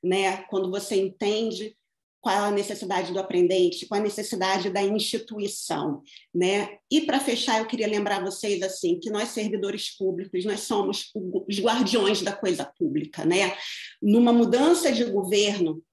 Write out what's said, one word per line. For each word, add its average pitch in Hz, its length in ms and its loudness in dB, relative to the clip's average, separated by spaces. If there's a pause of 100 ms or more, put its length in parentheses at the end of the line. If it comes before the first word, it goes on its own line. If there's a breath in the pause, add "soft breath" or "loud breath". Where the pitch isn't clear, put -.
né? 190 420 0
Quando 190 260 -2
você 202 260 -4
entende 208 800 -2 (440)
qual 202 240 2
a 208 80 0
necessidade 196 600 -2
do 185 60 -2
aprendente, 180 680 2
qual 202 120 -2
a 214 60 0
necessidade 196 680 -2
da 180 120 -2
instituição, 196 1200 -4 (300 loud breath)
né? 185 460 0 (100)
E, 302 120 4
pra 302 180 0
fechar, 240 400 0
eu 226 80 0
queria 214 220 -2
lembrar 202 340 0
vocês, 190 400 -2
assim, 180 380 -2
que 208 100 -6
nós, 214 200 -2
servidores 208 680 -4
públicos, 185 480 -4
nós 208 160 -2
somos 202 540 -2
o, 185 340 -4
os 202 100 -2
guardiões 214 640 2
da 196 140 -4
coisa 175 280 -2 (140)
pública, 151 460 -4
né? 180 320 2 (440 loud breath)
Numa 233 320 6
mudança 254 600 4
de 233 140 2
governo 196 760 0 (100)